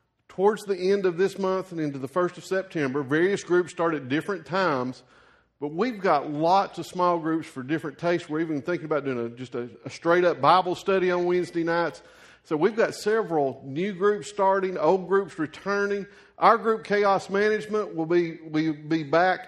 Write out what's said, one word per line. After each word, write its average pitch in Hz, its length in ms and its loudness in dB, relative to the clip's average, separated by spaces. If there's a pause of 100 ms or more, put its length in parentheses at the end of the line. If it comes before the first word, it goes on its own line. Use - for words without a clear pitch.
(280)
towards 208 360 2
the 190 280 0
end 202 140 2
of 180 100 2
this 185 240 0
month 190 320 -2
and 165 80 -8
into 143 200 -4
the 131 80 -8
first 180 300 0
of 165 60 -18
September. 156 580 -2
Various 165 420 2
groups 175 280 0
start 165 220 0
at 139 140 -6
different 160 380 -4
times, 143 580 -2 (560)
but 147 140 -8
we've 214 260 -2
got 151 320 2
lots 170 480 2
of 165 60 -6
small 180 340 0
groups 160 260 -2
for - 160 -12
different 143 360 -6
tastes. 170 320 -2
We're 151 100 -4
even 160 220 -2
thinking 165 240 -4
about 151 180 0
doing 123 220 -2
a, 117 40 -6
just 123 260 -12
a, 123 140 -6 (140)
a 135 60 -12
straight-up 170 500 2
Bible 175 360 4
study 185 360 0
on 180 140 0
Wednesday 175 400 -2
nights. 165 360 -2 (440)
So 160 120 -2
we've 208 180 2
got 180 180 2
several 165 720 -2
new 170 280 -4
groups 202 360 0
starting, 190 480 0
old 175 300 2
groups 190 320 0
returning. 202 680 -2 (320)
Our 208 200 6
group, 220 260 -2
Chaos 196 460 2
Management, 208 680 0
will 160 120 -4
be, 170 340 2
will 156 320 -2
be 151 300 -4
back 165 440 2